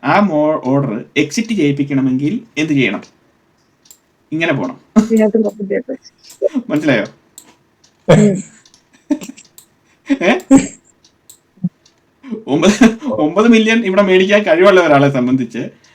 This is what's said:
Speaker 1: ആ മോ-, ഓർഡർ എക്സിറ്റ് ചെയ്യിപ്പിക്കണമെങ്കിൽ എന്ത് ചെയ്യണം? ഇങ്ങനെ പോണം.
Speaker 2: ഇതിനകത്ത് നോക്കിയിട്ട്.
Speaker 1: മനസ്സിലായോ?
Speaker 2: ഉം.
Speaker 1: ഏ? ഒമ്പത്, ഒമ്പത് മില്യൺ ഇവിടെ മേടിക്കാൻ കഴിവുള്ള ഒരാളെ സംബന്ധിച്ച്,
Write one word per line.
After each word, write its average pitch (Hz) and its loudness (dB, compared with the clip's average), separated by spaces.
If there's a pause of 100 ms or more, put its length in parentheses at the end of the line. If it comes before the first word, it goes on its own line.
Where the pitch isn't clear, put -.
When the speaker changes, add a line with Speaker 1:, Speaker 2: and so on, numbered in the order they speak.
Speaker 1:
ആ 156 2
മോ-, 156 0
ഓർഡർ 127 -2 (140)
എക്സിറ്റ് 151 -4
ചെയ്യിപ്പിക്കണമെങ്കിൽ 143 -2 (180)
എന്ത് 156 -2
ചെയ്യണം? 120 0 (1300)
ഇങ്ങനെ 165 -2
പോണം. 101 -6 (180)
Speaker 2:
ഇതിനകത്ത് 220 2
നോക്കിയിട്ട്. 202 -8 (720)
Speaker 1:
മനസ്സിലായോ? 139 0 (1080)
Speaker 2:
ഉം. 196 0 (1800)
Speaker 1:
ഏ? 220 0 (2000)
ഒമ്പത്, 208 2
ഒമ്പത് 196 0
മില്യൺ 226 2
ഇവിടെ 190 2
മേടിക്കാൻ 196 2
കഴിവുള്ള 180 4
ഒരാളെ 143 4
സംബന്ധിച്ച്, 127 -2 (260)